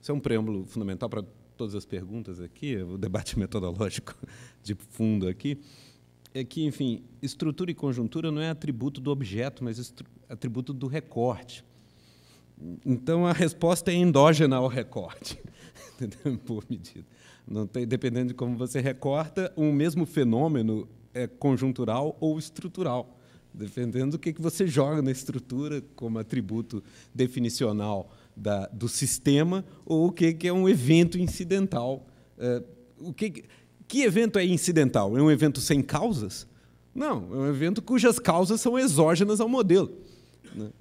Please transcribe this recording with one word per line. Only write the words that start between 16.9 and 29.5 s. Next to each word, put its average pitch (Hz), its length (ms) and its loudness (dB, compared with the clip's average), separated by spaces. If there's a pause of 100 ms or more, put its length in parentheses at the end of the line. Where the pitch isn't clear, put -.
Não 104 220 -4
tem, 123 180 -4
dependendo 123 440 -2
de 123 40 -10
como 123 220 -4
você 123 240 -4
recorta, 147 760 -4
um 151 160 2
mesmo 151 320 2
fenômeno 120 840 2 (260)
é 123 140 -4
conjuntural 127 880 0
ou 156 180 0
estrutural, 156 800 -6 (380)
dependendo 123 640 -2
do - 20 -4
que, 165 140 -4
que 156 100 -8
você 165 240 0
joga 147 340 2
na 135 120 2
estrutura 131 680 -6 (140)
como 113 240 -6
atributo 110 640 -4 (320)
definicional 113 960 -2 (260)
da, 104 300 -2
do 113 220 -6
sistema 151 760 2 (220)